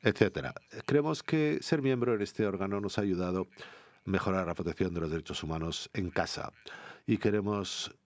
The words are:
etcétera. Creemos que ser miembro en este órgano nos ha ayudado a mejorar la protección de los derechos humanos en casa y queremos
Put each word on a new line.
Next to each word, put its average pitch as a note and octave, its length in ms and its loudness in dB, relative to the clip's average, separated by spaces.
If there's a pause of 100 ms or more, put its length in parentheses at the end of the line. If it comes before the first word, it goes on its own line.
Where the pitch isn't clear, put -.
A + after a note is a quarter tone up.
etcétera. F#2+ 520 2 (320)
Creemos D3 380 2
que D3+ 380 2
ser D3+ 200 2
miembro B2 320 2
en G#2 80 0
este G#2+ 240 0
órgano G2 340 0
nos G2+ 160 -4
ha G#2 60 0
ayudado F2+ 480 0
a - 180 -18 (400)
mejorar F#2+ 380 2
la E2 80 -2
protección E2+ 400 0
de E2+ 60 0
los D#2+ 100 -2
derechos D#2+ 320 -4
humanos E2 520 -4
en F2+ 160 -2
casa - 420 -4 (540)
y A2 120 4
queremos G#2 760 0 (120)